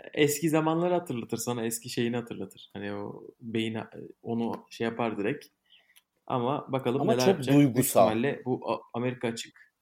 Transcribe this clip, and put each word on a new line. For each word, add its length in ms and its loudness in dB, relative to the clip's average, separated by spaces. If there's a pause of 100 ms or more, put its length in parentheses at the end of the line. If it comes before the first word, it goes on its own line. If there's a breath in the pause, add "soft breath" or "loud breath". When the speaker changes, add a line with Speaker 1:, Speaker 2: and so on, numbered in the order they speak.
(140)
Speaker 1:
Eski 360 2
zamanları 440 2
hatırlatır 440 -4
sana, 280 -4
eski 240 -6
şeyini 260 -2
hatırlatır. 580 -10
Hani 200 -8
o 300 -10 (180)
beyin, 360 -4 (440)
onu 300 -4 (180)
şey 160 -6
yapar 320 -2
direkt. 280 -4 (800 soft breath)
Ama 440 -2
bakalım 300 0
Speaker 2:
Ama 100 2
Speaker 1:
neler 80 2
Speaker 2:
çok 100 6
Speaker 1:
yapacak. 260 4
Büyük 200 6
Speaker 2:
duygusal. 320 6
Speaker 1:
ihtimalle 380 0
bu 260 -2
A-, 100 -2 (120)
Amerika 340 -4
açık. 540 -10